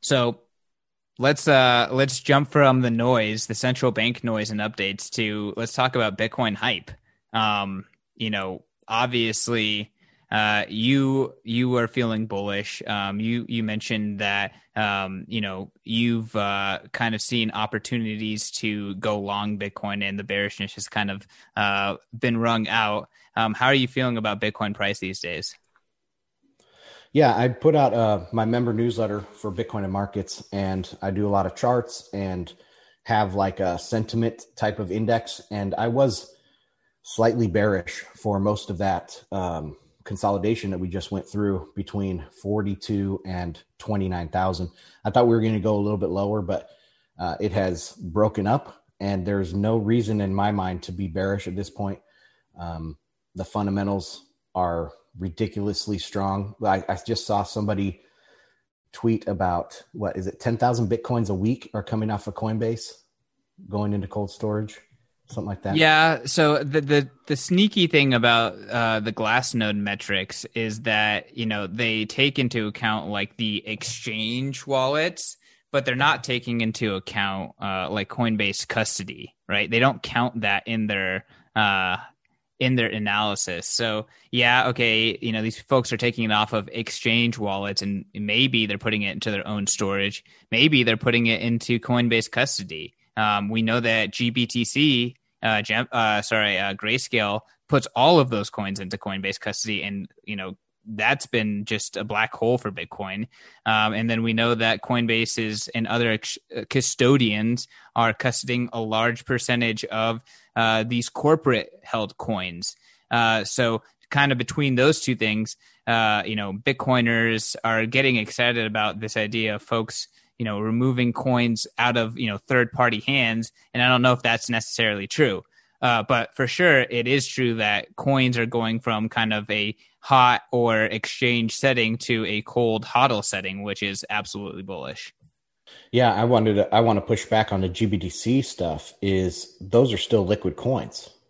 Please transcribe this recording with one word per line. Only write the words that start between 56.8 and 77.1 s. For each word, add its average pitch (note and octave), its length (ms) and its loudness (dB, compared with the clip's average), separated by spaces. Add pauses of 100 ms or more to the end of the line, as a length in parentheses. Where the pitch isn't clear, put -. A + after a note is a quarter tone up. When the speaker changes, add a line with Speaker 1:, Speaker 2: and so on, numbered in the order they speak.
Speaker 2:
I F#2+ 180 -2
just A2+ 220 -4
saw G2+ 160 0
somebody G2+ 580 -2 (920)
tweet A2+ 340 -2
about, F2+ 640 -2
what - 240 -6
is F#2 100 -6
it, - 140 -10
ten A#2 180 -2
thousand A#2 320 2
Bitcoins A#2 400 -2
a G#2 40 0
week G#2+ 400 -2
are G#2 100 -4
coming A2 260 -2
off G#2 180 -4
of G2 60 -10
Coinbase, A2+ 600 -4 (760)
going G#2 260 -2
into F#2+ 140 -4
cold G#2 240 -6
storage, G#2+ 480 -6 (480)
something G2+ 200 -8
like G2+ 160 -8
that. F#3+ 120 0
Speaker 1:
Yeah. D#3 500 6
So D3+ 380 4
the, D3 160 0
the, C#3+ 300 2 (180)
the D3 80 0
sneaky F#3 520 2
thing C#3+ 260 4
about, A#2 420 4 (140)
uh, A2+ 320 0
the A2 100 -4
Glassnode A2 640 0
metrics G2+ 680 -4 (100)
is A2+ 280 -4
that, G#2+ 540 0
you A#2 80 -2
know, G#2 220 -2
they A2 380 -2
take C#3 340 -6
into A#2 280 -2
account, G#2+ 420 -4
like, G2+ 260 -6
the G#2+ 320 -6
exchange A2+ 960 -8
wallets, C#3+ 720 -2 (380)
but C#3 120 2
they're B2+ 100 0
not C#3+ 280 2
taking A#2+ 380 -2
into A2 340 -2
account, G2 560 -4 (100)